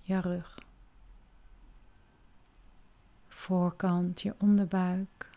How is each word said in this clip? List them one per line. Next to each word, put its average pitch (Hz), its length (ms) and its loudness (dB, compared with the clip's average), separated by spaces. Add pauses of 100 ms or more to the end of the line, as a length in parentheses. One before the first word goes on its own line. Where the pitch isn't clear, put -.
je 190 180 -2
rug. 175 400 -6 (2750)
Voorkant, 180 960 0
je 208 180 -4
onderbuik, 190 960 2